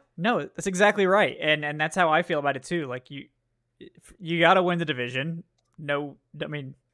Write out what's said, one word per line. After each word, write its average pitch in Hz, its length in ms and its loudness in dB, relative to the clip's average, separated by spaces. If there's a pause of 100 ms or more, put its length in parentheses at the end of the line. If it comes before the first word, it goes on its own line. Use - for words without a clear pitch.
(160)
no, 202 260 -2
that's - 260 -8
exactly 202 400 2
right. 190 320 4
And, 151 240 2
and 151 160 -4
that's 156 160 -4
how 180 140 4
I 156 120 4
feel 165 160 -2
about 143 180 -2
it 131 60 -12
too. 170 240 -4
Like, 127 240 -12
you, 139 160 -14 (920)
you 170 180 -4
gotta 180 240 6
win 175 160 2
the 170 60 -2
division. 135 580 -4 (380)
No, 143 360 -4 (260)
I 147 60 -8
mean, 139 260 -10 (200)